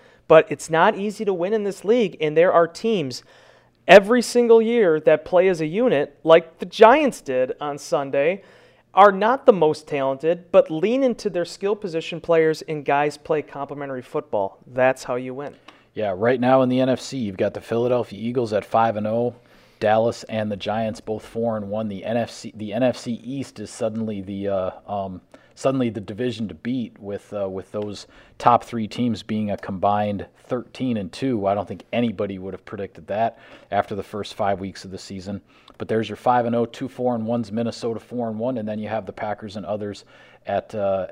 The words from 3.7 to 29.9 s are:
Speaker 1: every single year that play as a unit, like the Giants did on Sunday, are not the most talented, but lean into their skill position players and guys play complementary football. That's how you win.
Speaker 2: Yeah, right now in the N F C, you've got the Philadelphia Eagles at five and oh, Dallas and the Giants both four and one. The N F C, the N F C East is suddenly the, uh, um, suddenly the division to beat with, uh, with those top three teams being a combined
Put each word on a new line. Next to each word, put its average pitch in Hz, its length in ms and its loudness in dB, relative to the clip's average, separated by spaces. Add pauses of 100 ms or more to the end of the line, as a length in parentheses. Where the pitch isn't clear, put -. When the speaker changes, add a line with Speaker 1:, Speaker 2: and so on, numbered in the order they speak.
Speaker 1:
every 202 320 10
single 233 400 6
year 220 380 2
that 156 260 4
play 185 220 4
as 180 140 2
a 156 60 -2
unit, 175 580 0
like 165 340 6
the 196 80 -12
Giants 226 540 4
did 127 400 -2
on 147 180 -6
Sunday, 143 640 -2 (500)
are 202 200 8
not 214 340 0
the 247 60 10
most 156 340 2
talented, 147 640 -2
but 185 220 4
lean 220 320 0
into 240 260 -2
their 170 140 -2
skill 196 320 -4
position 165 440 -8
players 160 420 2
and 151 220 -8
guys 147 320 0
play 151 260 -2
complementary 139 600 -10
football. 107 640 -4
That's 127 380 2
how 127 100 -6
you 127 200 -6
win. 143 200 -12 (400)
Speaker 2:
Yeah, 104 220 -2
right 120 240 2
now 131 220 6
in 127 60 2
the 127 120 2
N 131 80 2
F 127 120 0
C, - 180 -10
you've 101 180 -6
got 101 180 -2
the 101 60 -10
Philadelphia 117 600 -2
Eagles 117 320 -2
at 98 120 0
five 113 320 2
and 107 100 -2
oh, 117 300 -2 (420)
Dallas 110 460 2
and 107 260 -4
the 104 60 -6
Giants 107 440 -4
both 107 240 -8
four 117 320 -4
and 101 140 -8
one. 110 160 -4
The 98 180 -8
N 113 120 -2
F 113 140 -2
C, - 260 -16
the 104 160 -8
N 117 100 -2
F 123 140 2
C - 160 -8
East 127 480 -10
is 104 100 -12
suddenly 110 500 -6
the, 98 280 -6
uh, 92 220 -2 (180)
um, 98 320 -8 (340)
suddenly 131 340 -2
the 107 140 -6
division 110 460 -6
to 87 60 -12
beat 117 440 -8
with, 98 340 -12
uh, 101 160 -4
with 95 240 -10
those 104 340 -8 (300)
top 120 280 4
three 113 220 -6
teams 117 360 -4
being 107 280 -6
a 98 60 -4
combined 101 720 -4 (180)